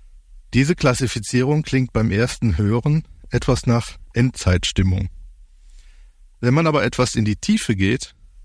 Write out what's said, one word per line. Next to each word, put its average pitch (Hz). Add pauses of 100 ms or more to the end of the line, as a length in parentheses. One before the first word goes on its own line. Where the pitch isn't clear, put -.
(560)
Diese 139
Klassifizierung 127
klingt 131
beim 113
ersten 107
Hören 120 (260)
etwas -
nach 117 (160)
Endzeitstimmung. 95 (1300)
Wenn 123
man 165
aber 151
etwas -
in 110
die 107
Tiefe 208
geht, 95 (300)